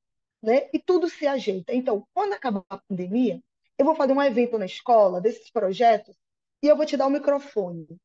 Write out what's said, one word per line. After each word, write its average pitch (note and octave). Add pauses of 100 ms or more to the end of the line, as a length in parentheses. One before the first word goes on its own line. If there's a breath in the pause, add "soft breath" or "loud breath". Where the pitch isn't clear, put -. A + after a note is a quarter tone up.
(420)
né, A3+
e D#4
tudo F4+
se -
ajeita. A3
Então, B3
quando G4
acabar A#3
a F#3+
pandemia, F#3+ (380)
eu C#4
vou D#4
fazer C#4+
um C#4
evento A#3+
na G3
escola, G3
desses A3
projetos, G#3+ (440)
e C#4+
eu D4
vou D4+
te D4
dar C4
o C4+
microfone. C#4 (180)